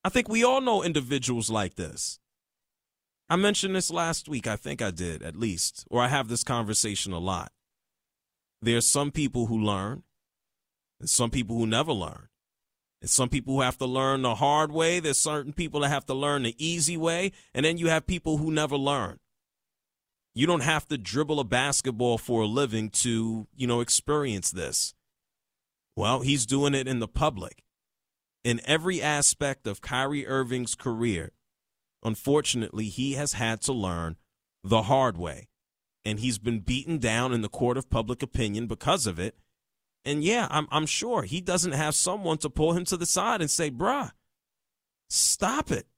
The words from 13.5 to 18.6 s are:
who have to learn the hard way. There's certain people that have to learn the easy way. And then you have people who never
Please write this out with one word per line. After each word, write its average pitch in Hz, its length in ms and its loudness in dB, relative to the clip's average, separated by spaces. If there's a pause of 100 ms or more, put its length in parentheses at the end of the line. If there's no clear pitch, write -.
who 135 80 2
have 127 160 2
to 131 80 -2
learn 131 380 2
the 120 100 2
hard 147 380 2
way. 165 280 2
There's 151 200 0
certain 151 340 -2
people 147 280 -2
that 143 80 4
have 143 180 -2
to 135 80 -2
learn 143 260 0
the 117 160 -2
easy 165 400 -2
way. 170 340 0 (220)
And 135 100 0
then 165 140 2
you 165 120 2
have 160 180 2
people 160 300 0
who 156 120 0
never 151 260 2